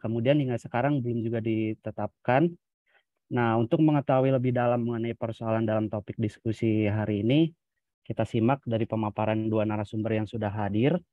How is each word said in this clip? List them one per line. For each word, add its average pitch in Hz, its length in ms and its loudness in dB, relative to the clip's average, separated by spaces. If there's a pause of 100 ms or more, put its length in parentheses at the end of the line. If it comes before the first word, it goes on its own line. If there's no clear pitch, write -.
kemudian 117 400 0
hingga 127 160 -2
sekarang 127 480 -2
belum 120 240 -4
juga 113 160 -4
ditetapkan. 110 1120 -2 (800)
Nah, 117 240 2
untuk 156 240 2
mengetahui 135 480 4
lebih 127 240 0
dalam 120 240 2
mengenai 117 320 -2
persoalan 113 560 -2
dalam 110 240 0
topik - 240 -8
diskusi 110 720 0
hari 104 320 -2
ini, 147 320 2 (480)
kita - 240 -4
simak 120 400 0
dari 113 240 -2
pemaparan 110 640 -2
dua 107 160 0
narasumber 107 560 -2
yang - 0 -
sudah 104 240 -4
hadir 107 480 0 (160)